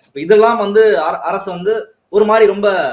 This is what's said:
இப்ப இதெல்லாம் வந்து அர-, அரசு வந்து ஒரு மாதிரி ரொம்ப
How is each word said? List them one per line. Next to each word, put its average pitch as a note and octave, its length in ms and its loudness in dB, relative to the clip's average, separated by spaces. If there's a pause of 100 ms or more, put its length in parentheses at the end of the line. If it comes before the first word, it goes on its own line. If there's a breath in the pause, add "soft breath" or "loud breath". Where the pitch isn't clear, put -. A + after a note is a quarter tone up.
இப்ப - 140 -14
இதெல்லாம் G#3+ 360 2
வந்து G3+ 440 2
அர-, E3 200 -4
அரசு F#3+ 300 -6
வந்து F#3 440 -6 (140)
ஒரு G#3+ 160 2
மாதிரி A3 220 4
ரொம்ப G3+ 240 0 (220)